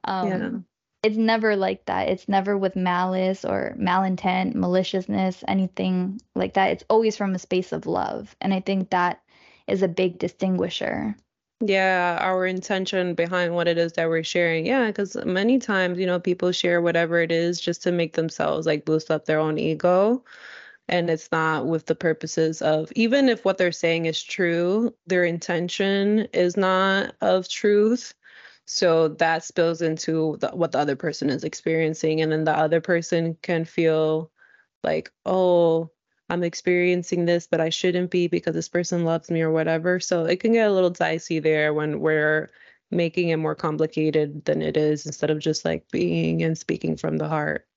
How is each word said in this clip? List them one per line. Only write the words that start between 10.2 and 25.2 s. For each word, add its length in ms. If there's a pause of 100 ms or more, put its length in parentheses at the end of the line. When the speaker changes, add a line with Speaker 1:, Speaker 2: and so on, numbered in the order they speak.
Speaker 2:
Yeah, 580
our 260
intention 680
behind 400
what 140
it 80
is 160
that 160
we're 160
sharing. 400
Yeah, 260
'cause 240 (100)
many 320
times, 400
you 80
know, 140
people 320
share 300
whatever 400
it 100
is 300
just 220
to 100
make 200
themselves, 540
like, 160
boost 260
up 160
their 140
own 180
ego. 680 (680)
And 200
it's 220
not 360
with 200
the 80
purposes 640
of, 340
even 340
if 160
what 120
they're 140
saying 360
is 160
true, 720 (120)
their 180